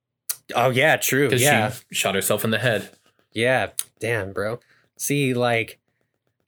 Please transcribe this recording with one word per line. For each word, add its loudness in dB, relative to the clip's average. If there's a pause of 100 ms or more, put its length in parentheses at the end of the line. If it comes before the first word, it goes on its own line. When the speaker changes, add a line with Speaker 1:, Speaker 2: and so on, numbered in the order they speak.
(540)
Speaker 1:
Oh, 2
yeah, 2
true. 2
Speaker 2:
'Cause 2
she 4
Speaker 1:
Yeah. 2 (180)
Speaker 2:
shot -2
herself -2
in 0
the 0
head. -2 (420)
Speaker 1:
Yeah. 0 (300)
Damn, -4
bro. -6 (380)
See, 0
like, -2 (680)